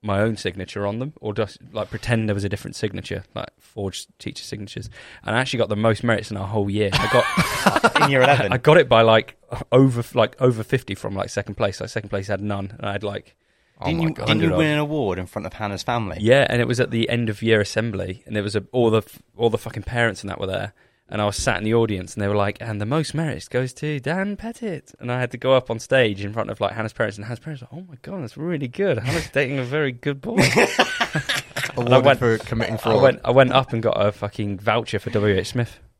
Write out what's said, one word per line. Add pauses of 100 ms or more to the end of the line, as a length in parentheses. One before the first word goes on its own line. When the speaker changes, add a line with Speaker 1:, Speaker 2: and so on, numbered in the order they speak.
Speaker 1:
my
own
signature
on
them,
or
just, (160)
like,
pretend
there
was
a
different
signature, (120)
like, (100)
forged (120)
teacher
signatures. (340)
And
I
actually
got
the
most
merits
in
our
whole
year.
I
got
Speaker 2:
<laughs>
In
year
eleven?
Speaker 1:
<laughs>
I
got
it
by,
like, (360)
over, (140)
like,
over
fifty
from,
like,
second
place.
Like,
second
place
had
none,
and
I
had,
like, (440)
Speaker 3:
Oh
Speaker 2:
Didn't
Speaker 3:
my
Speaker 2:
you,
Speaker 3:
God.
Speaker 2:
didn't
you
Speaker 1:
hundred
Speaker 2:
win
Speaker 1:
odd.
Speaker 2:
an
award
in
front
of
Hannah's
family?
Speaker 1:
Yeah,
and
it
was
at
the
end
of
year
assembly,
and
there
was
a,
all
the
f-, (140)
all
the
fucking
parents
and
that
were
there, (360)
and
I
was
sat
in
the
audience,
and
they
were
like,
"And
the
most
merits
goes
to
Dan
Pettit,"
and
I
had
to
go
up
on
stage
in
front
of,
like,
Hannah's
parents,
and
Hannah's
parents
were
like,
"Oh
my
God,
that's
really
good.
Hannah's
dating
a
very
good
boy."
Speaker 2:
<laughs> (1300)
Speaker 1:
And
I
Speaker 3:
Awarded
Speaker 1:
went,
Speaker 3:
for
committing
Speaker 1:
I
Speaker 3:
fraud.
Speaker 1:
went,
I
went
up
and
got
a
fucking
voucher
for
W
H
Smith. (200)